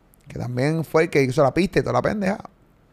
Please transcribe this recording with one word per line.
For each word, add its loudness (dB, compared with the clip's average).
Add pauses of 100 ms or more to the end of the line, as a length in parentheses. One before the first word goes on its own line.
(280)
que -12
también -2
fue 2
el -2
que 2
hizo 2
la 2
pista 0
y 4
toda -2
la 0
pendeja. -2 (560)